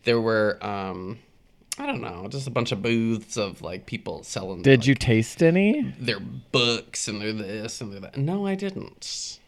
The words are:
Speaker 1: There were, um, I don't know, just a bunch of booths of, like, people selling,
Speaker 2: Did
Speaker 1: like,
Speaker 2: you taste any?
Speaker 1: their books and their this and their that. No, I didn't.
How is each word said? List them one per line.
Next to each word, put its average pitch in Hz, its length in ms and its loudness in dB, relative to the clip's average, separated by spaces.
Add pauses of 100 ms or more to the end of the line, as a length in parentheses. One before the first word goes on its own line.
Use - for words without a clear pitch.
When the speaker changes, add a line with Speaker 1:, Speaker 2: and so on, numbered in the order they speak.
Speaker 1:
There 117 180 4
were, 110 400 4
um, 95 560 -6 (600)
I 277 100 -8
don't 240 140 -4
know, 95 280 -8
just 135 180 -6
a 123 40 -6
bunch 120 200 0
of 101 100 -2
booths 113 540 0
of, 98 260 -4
like, 87 260 -10
people 82 360 -10
selling, 95 380 -8
Speaker 2:
Did 135 200 8
Speaker 1:
like, 120 60 4
Speaker 2:
you 139 80 8
taste 113 460 2
any? 196 580 4
Speaker 1:
their 113 200 -2
books 120 880 -2
and 104 140 -6
their 107 120 -4
this 107 480 -6
and 107 100 -8
their 98 100 -12
that. - 160 -10
No, 185 280 0
I 196 100 0
didn't. - 920 -8